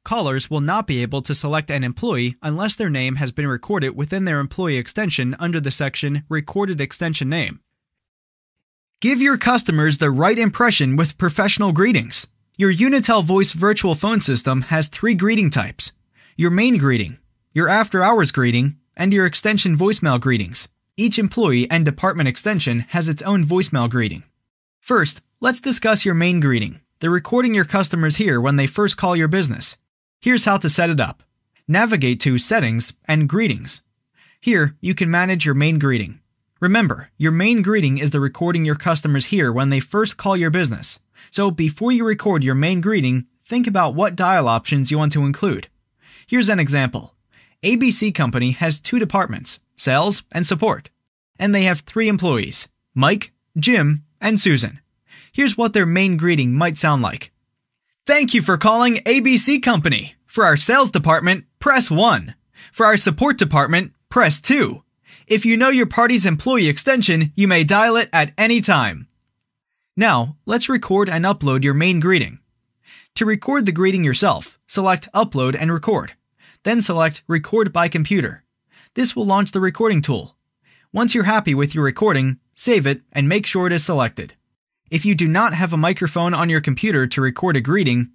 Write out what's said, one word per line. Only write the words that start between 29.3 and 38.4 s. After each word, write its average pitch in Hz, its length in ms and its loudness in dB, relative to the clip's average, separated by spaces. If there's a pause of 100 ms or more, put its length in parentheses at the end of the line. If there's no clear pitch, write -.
Here's 240 240 0
how 202 120 2
to 165 120 -2
set 170 220 2
it 151 80 0
up. - 240 -4 (440)
Navigate 165 520 0
to 127 180 0
Settings 120 560 -2 (120)
and 156 220 2
Greetings. 156 540 -2 (580)
Here, 160 400 2
you 180 140 -2
can 175 160 -2
manage 175 380 0
your 139 80 2
main 151 240 2
greeting. 123 400 -2 (400)
Remember, 185 580 0
your 156 140 0
main 202 320 2
greeting 175 340 2
is 143 140 -2
the 147 80 0
recording 165 440 -2